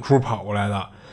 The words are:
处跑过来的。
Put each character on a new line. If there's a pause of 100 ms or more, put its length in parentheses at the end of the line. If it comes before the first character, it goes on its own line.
处
跑
过
来
的。 (280)